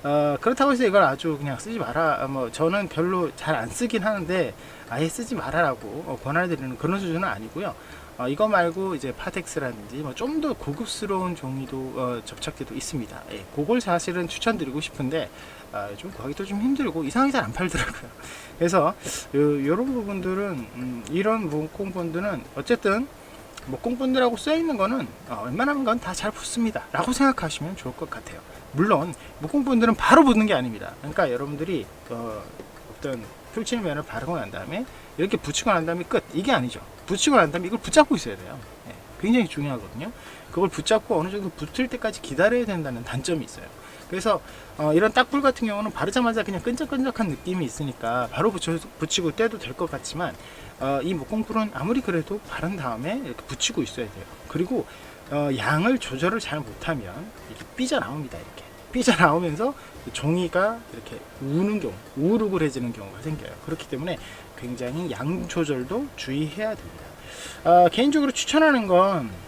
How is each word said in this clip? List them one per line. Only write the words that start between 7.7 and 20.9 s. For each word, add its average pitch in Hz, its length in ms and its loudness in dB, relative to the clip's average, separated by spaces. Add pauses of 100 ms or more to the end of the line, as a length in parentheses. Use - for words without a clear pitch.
어, 123 80 -2
이거 147 200 2
말고 185 480 2
이제 135 200 -4
파텍스라든지, 127 800 -6
뭐, 147 160 -6
좀 285 260 -2
더 294 140 0
고급스러운 185 840 -4
종이도, 135 420 -6 (180)
어, 123 280 -2
접착제도 - 520 -10
있습니다. - 560 -8
예, 101 120 -10 (120)
그걸 196 260 2
사실은 175 460 0
추천드리고 160 540 -2
싶은데, 147 480 -4 (440)
아, 101 240 -6
좀 101 140 -12
구하기도 143 340 -8
좀 202 160 -2
힘들고 233 420 2
이상하게 262 280 4
잘 254 120 2
안 110 80 -4
팔더라고요. - 580 -2 (480)
그래서 170 360 4 (420)
요, 147 300 4
요런 226 280 2
부분들은, 190 840 -2
음, 123 340 -6